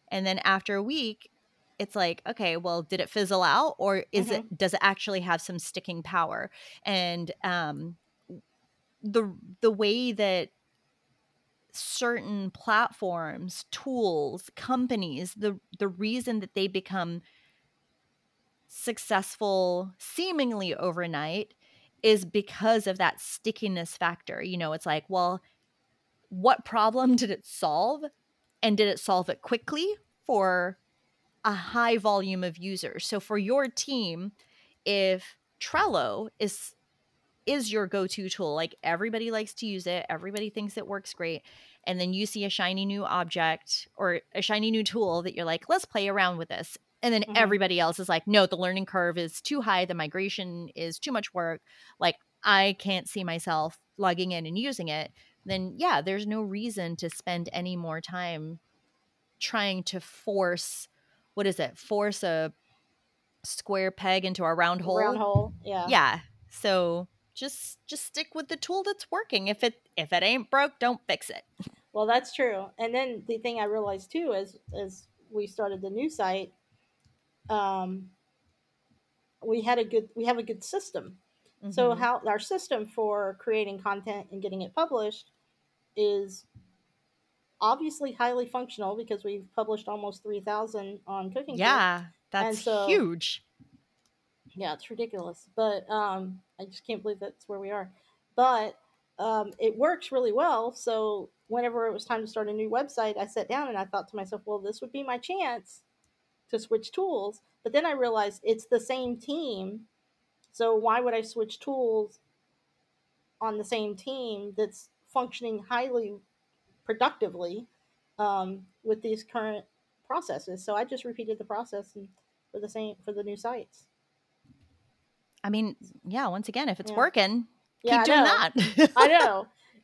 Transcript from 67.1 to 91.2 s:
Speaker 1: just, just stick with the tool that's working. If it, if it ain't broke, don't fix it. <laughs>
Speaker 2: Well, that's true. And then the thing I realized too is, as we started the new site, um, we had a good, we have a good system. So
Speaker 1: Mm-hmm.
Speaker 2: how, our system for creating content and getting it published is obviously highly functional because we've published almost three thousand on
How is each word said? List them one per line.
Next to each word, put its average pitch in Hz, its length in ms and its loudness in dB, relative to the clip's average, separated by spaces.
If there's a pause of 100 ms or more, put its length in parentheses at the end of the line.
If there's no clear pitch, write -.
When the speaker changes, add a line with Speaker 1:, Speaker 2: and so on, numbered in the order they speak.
Speaker 1:
just, - 540 -10
just - 180 -8
stick - 300 -8
with 311 140 -6
the 320 80 -4
tool 370 260 -2
that's 403 260 -6
working. 247 380 -2
If 208 160 0
it, 226 120 2 (200)
if 160 160 -4
it 175 120 4
ain't 233 280 2
broke, 277 280 4
don't 247 280 2
fix - 220 -2
it. - 140 -10 (220)
<laughs> - 80 -16 (180)
Speaker 2:
Well, 214 140 2
that's 240 300 2
true. 208 320 0 (100)
And 233 160 -4
then 254 340 -2
the 233 120 -2
thing 233 200 -4
I 214 40 2
realized 202 480 -2
too 320 220 0
is, 196 260 -4 (200)
as 190 280 -10 (240)
we 208 160 -2
started 196 340 -4
the 196 80 -6
new 233 180 -2
site, 190 460 -2 (960)
um, 190 600 -2 (1300)
we 226 180 2
had 240 180 4
a 233 40 2
good, 220 320 0
we 226 100 -2
have 240 120 2
a 233 60 -6
good 220 200 -8
system. 185 540 -8 (540)
So 247 180 4
Speaker 1:
Mm-hmm. 233 100 0
Speaker 2:
how, 247 280 2
our 214 100 2
system 247 500 -4
for 208 520 -2
creating 208 400 -2
content 202 520 -6
and 196 100 -10
getting 190 200 -6
it 180 140 -8
published 247 560 -2 (640)
is 202 480 0 (1120)
obviously 277 540 0
highly 247 320 0
functional 247 500 -6
because 220 280 -6
we've 202 320 -8
published 214 320 -2
almost 208 360 -8
three 208 180 -6
thousand 208 640 -4
on 190 240 -6